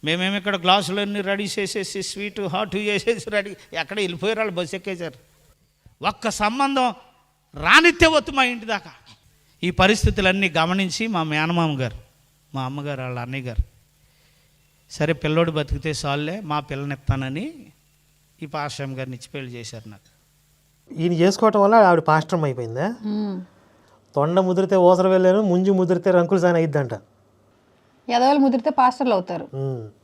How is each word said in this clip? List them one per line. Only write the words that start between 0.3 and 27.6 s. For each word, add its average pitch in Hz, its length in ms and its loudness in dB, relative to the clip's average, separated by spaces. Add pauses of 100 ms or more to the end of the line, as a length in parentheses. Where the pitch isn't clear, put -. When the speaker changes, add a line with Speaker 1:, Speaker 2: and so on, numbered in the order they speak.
Speaker 1:
ఇక్కడ 196 180 -2
గ్లాసులన్నీ 196 640 0
రెడీ 196 220 -2 (160)
చేసేసి 196 440 -6
స్వీట్ 202 360 -8
హాట్ 185 360 -4
చేసేసి 208 540 -2
రెడీ, 208 260 -4 (180)
ఎక్కడ 165 240 -6
వెళ్ళిపోయారు 202 420 -2
వాళ్ళు, 214 140 -2
బస్సు 180 220 -6
ఎక్కేశారు. 180 380 -10 (960)
ఒక్క 214 220 -4
సంబంధం 254 640 0 (640)
రానిత్తే 320 520 6
వద్దు 320 240 2
మా 277 120 2
ఇంటి 240 220 -4
దాకా. 226 260 -6 (720)
ఈ 175 80 -2
పరిస్థితులన్నీ 196 760 2
గమనించి 180 580 -2
మా 180 160 -2
మేనమామ 156 580 0
గారు, 117 140 -6 (600)
మా 131 100 -6
అమ్మగారు, 139 360 -8
వాళ్ళ 123 180 -8
అన్నయ్య 127 240 -8
గారు, 120 200 -4 (1300)
"సరే 151 220 -2
పిల్లోడు 160 380 0
బతికితే 151 420 -4 (120)
చాలులే, 151 340 -4
మా 151 200 -4
పిల్లనిస్తానని" 143 1080 -6 (760)
ఈ - 20 -12
పాస్టర్ 143 440 -8
గారిని 131 260 -10
ఇచ్చి - 180 -20
పెళ్లి 131 180 -12
చేశారు 113 380 -16
నాకు. - 300 -20 (800)
Speaker 2:
ఈయన 175 160 0
చేసుకోవటం 196 480 4
వల్ల 208 140 6
ఆవిడ 185 240 8
పాస్టర్ 156 440 0
అయిపోయిందా? 127 520 -4 (100)
Speaker 3:
ఉమ్. 208 360 -6 (760)
Speaker 2:
తొండ 160 240 2
ముదిరితే 185 360 2
ఓసర 180 320 6
వెళ్ళాను, 185 340 4
ముంజు 185 300 2
ముదిరితే 185 400 2
రంకులు 175 280 4
సాని 175 180 4
అయిద్దంట. 143 360 0 (1160)